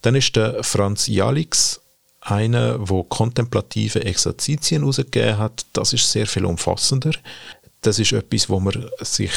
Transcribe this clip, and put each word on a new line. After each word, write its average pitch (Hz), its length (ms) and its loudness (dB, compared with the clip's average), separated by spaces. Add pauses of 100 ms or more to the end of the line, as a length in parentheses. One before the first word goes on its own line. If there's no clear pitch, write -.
Dann 117 140 4
ist - 180 2
der 110 300 2
Franz 101 420 0
Jalix 113 720 0 (400)
einer, 113 680 0
wo 92 160 2
kontemplative 110 1000 0
Exerzitien 143 800 0
rausgegeben 117 540 0
hat. 107 340 -4
Das - 200 0
ist - 180 2
sehr 107 160 0
viel 95 180 -2
umfassender. 107 680 0 (680)
Das 107 180 2
ist 104 140 2
etwas, 107 360 -2
wo 95 100 2
man 98 320 -2 (100)
sich - 360 -2